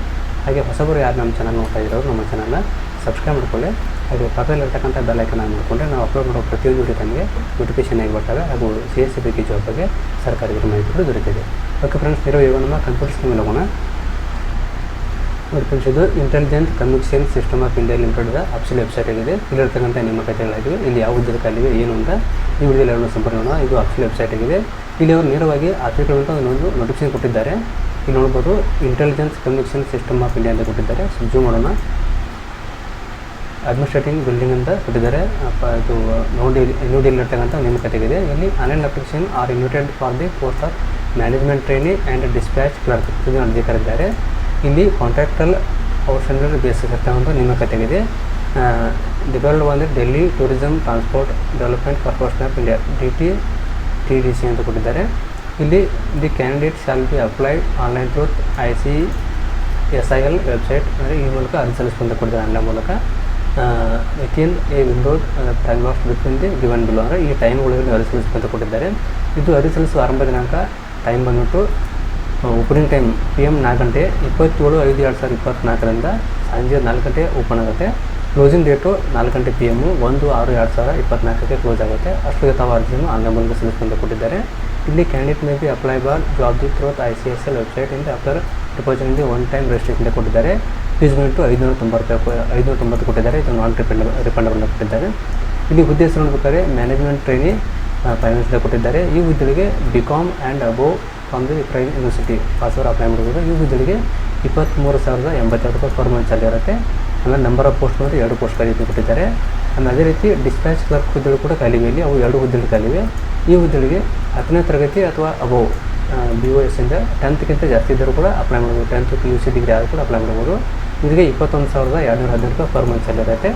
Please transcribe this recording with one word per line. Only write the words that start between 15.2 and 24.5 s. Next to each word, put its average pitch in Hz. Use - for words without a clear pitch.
ನೋಡಿ 135
ಫ್ರೆಂಡ್ಸ್, 131
ಇದು 147
Intelligent 147
Communication 131
System 123
of 123
India 117
Limited 117
ಅಫಿಷಿಯಲ್ 131
ವೆಬ್ಸೈಟ್ 110
ಆಗಿದೆ. 113
ಇಲ್ಲಿರ್ತಕ್ಕಂಥ 131
ನೇಮಕಾತಿಗಳಾಗಿವೆ. 113
ಇಲ್ಲಿ 120
ಯಾವ 113
ಹುದ್ದೆಗಳು 120
ಖಾಲಿವೆ 117
ಏನು 117
ಅಂತ 113
ಈ -
ವಿಡಿಯೋದಲ್ಲಿ 135
ಎಲ್ಲ 117
ಸಂಪರ್ಕ 113
ಮಾಡೋಣ. 131
ಇದು 131
ಅಫಿಷಿಯಲ್ 110
ವೆಬ್ಸೈಟ್ 110
ಆಗಿದೆ. 147